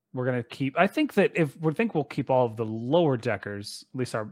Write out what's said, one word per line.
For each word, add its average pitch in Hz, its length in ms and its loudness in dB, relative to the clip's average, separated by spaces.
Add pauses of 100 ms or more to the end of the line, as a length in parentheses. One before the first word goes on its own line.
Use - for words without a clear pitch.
(140)
we're 127 120 -4
gonna 123 180 -2
keep, - 340 -6
I 180 100 6
think 302 260 0
that 185 220 4
if, 156 260 0
we 156 120 0
think 226 220 -2
we'll 147 80 0
keep - 260 -6
all 127 160 4
of 110 120 -4
the 117 80 -2
lower 127 500 2
deckers, 104 800 -6
at 131 40 -10
least 127 160 -4
our, 110 180 -4